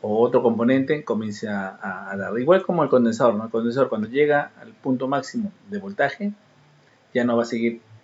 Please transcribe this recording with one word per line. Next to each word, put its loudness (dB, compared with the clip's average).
o 0
otro 4
componente 2
comience -4
a, -4
a, -10
a -6
dar. -4
Igual 4
como 0
el 0
condensador, 4
¿no? -4
El -10
condensador, 0
cuando -4
llega 0
al -20
punto -4
máximo -4
de -8
voltaje, -4
ya 2
no 2
va 2
a -2
seguir -2